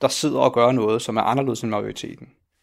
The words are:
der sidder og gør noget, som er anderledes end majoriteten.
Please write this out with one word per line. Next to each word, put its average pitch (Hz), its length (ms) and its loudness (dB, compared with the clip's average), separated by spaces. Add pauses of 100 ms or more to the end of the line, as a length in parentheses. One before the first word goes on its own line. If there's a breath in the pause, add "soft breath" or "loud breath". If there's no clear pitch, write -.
der 135 80 2
sidder 135 320 -2
og 131 140 4
gør 120 180 6
noget, 110 300 0
som 113 140 -6
er 113 60 2
anderledes 127 400 -2
end 113 80 -4
majoriteten. - 580 -8 (340)